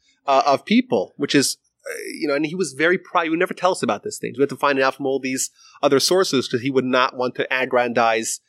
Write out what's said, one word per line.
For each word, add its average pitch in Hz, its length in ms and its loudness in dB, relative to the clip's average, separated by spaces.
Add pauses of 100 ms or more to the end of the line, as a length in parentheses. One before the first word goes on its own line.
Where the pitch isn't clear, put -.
(260)
uh, 135 200 4
of 139 200 2
people, 233 520 0
which 143 180 -2
is, 139 220 2 (300)
uh, 165 60 -10 (260)
you 156 80 -4
know, 139 60 -2
and 151 120 -2
he 151 100 -6
was 170 180 -4
very 165 240 0
proud. 175 280 -4
He 160 40 -4
would 160 100 -2
never 185 140 -2
tell 185 180 0
us - 120 -4
about 110 200 -2
these 104 140 -10
things. 117 200 -10
We 131 40 -2
have 143 80 2
to 139 60 -12
find 139 240 0
it - 20 2
out - 140 2
from 139 100 -8
all 135 140 -2
these 131 320 -6 (300)
other 139 180 4
sources 180 480 2
'cause 120 140 -4
he 135 100 -4
would 131 140 2
not 127 300 2
want 123 200 -4
to - 180 -4
aggrandize 120 960 0